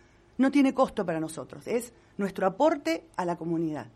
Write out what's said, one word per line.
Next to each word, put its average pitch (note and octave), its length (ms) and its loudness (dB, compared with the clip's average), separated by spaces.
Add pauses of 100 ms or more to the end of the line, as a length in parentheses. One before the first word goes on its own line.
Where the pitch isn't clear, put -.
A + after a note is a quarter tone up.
(360)
No C4+ 140 4
tiene C4+ 240 4
costo A3+ 320 0
para D#3+ 140 -2
nosotros, D3+ 480 -8
es A#3+ 240 -4 (260)
nuestro G3 300 0
aporte D#4 560 0 (120)
a F#3 80 -2
la F3 120 -2
comunidad. D#3+ 600 -4